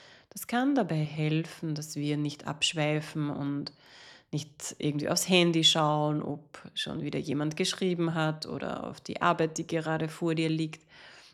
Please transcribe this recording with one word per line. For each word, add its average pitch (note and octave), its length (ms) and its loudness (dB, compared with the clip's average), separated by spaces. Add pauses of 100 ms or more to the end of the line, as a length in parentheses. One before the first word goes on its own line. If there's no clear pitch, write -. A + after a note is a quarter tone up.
(300)
Das - 180 -14
kann C4 260 2
dabei E3 300 2
helfen, D#3 720 -2
dass D3+ 220 -8
wir D3 180 0
nicht D3 320 -4
abschweifen D3+ 840 0
und C#3+ 440 -4 (580)
nicht - 480 -6
irgendwie D3 300 0
aufs - 200 0
Handy E3+ 360 6
schauen, D3+ 580 4
ob - 360 -8 (140)
schon - 280 -6
wieder D3 180 -4
jemand D3+ 380 -2
geschrieben F3 580 0
hat D#3 320 0
oder - 400 -6
auf - 120 -12
die - 220 -6
Arbeit, E3 360 2
die E3+ 100 -2
gerade D#3+ 400 0
vor D#3+ 260 0
dir D#3+ 160 2
liegt. D#3+ 380 -2 (460)